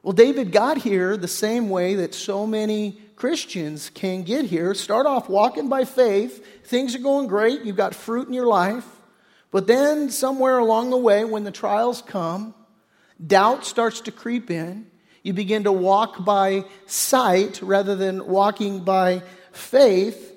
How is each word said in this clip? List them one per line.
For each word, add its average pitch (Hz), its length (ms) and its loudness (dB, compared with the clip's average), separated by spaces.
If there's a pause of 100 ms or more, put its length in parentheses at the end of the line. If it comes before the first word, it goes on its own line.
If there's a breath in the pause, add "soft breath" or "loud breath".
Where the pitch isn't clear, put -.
Well, 190 100 -4
David 240 380 4
got 247 280 2
here 196 380 -2
the 175 120 -8
same 220 420 -2
way 185 240 0
that 180 180 -2
so 202 320 -6
many 214 540 -4 (160 loud breath)
Christians 175 760 -6
can 185 340 -6
get 247 220 -2
here. 175 280 -2
Start 233 320 -2
off 269 220 0
walking 240 400 0
by 262 160 0
faith. 240 800 0
Things 247 300 -2
are - 20 -8
going 277 300 0
great. 226 340 0
You've 202 140 -6
got 190 180 0
fruit 240 320 -6
in 254 80 -8
your 247 120 -2
life. 208 380 2 (680 soft breath)
But 190 160 0
then 285 420 2
somewhere 262 480 0
along 233 320 2
the 254 60 2
way, 220 280 4
when 214 200 -4
the 202 80 -10
trials 220 500 -2
come, 190 500 -8 (720 soft breath)
doubt 202 400 4
starts 226 380 -2
to 220 80 -12
creep 240 400 -8
in. 175 380 -8 (340 soft breath)
You 185 120 -6
begin 208 300 -2
to 202 80 2
walk 196 520 0
by 196 400 2 (220 loud breath)
sight 196 760 0
rather 196 320 0
than 190 320 -4
walking 196 540 0
by 180 420 2 (300 loud breath)
faith. 220 840 2